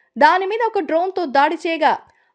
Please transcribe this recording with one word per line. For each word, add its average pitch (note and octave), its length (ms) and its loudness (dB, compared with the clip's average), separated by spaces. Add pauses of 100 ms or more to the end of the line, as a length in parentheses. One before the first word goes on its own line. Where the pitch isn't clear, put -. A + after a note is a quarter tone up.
(180)
దాని E4 280 4
మీద G#4+ 180 -4
ఒక A4 160 -2
డ్రోన్తో F4 460 -2
దాడి C#4+ 300 0
చేయగా, D#4 380 0 (420)